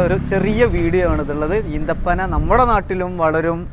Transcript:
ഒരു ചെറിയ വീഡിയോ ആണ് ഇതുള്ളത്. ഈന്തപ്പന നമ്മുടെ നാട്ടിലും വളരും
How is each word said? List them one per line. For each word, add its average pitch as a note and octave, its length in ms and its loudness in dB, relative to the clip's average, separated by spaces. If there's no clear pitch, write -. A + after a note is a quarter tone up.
ഒരു F#3 100 0
ചെറിയ G3+ 320 0
വീഡിയോ F3 380 2
ആണ് D3+ 120 0
ഇതുള്ളത്. D3+ 300 -2
ഈന്തപ്പന F3 480 -2
നമ്മുടെ F#3 360 2
നാട്ടിലും F#3 400 -2
വളരും D#3+ 360 0